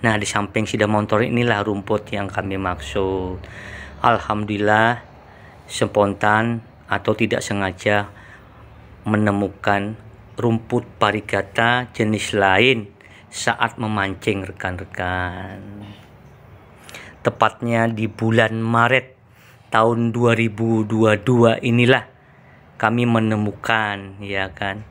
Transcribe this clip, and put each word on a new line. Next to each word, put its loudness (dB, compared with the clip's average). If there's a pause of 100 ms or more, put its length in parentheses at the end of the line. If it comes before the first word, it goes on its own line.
Nah, 4
di -6
samping -2
sudah 0
motor 2
inilah 0
rumput -4
yang -4
kami -6
maksud. -4 (640)
Alhamdulillah, 2 (640)
spontan 0 (240)
atau -2
tidak -2
sengaja -2 (960)
menemukan 0 (400)
rumput 0 (160)
parigata 0
jenis -2
lain 4 (400)
saat -2
memancing, -2
rekan-rekan. -8 (1400)
Tepatnya 0
di -4
bulan 2
Maret 2 (560)
tahun 2
dua 4
ribu 0
dua 4
dua 4
inilah 2 (680)
kami 0
menemukan, 0
ya -6
kan. -8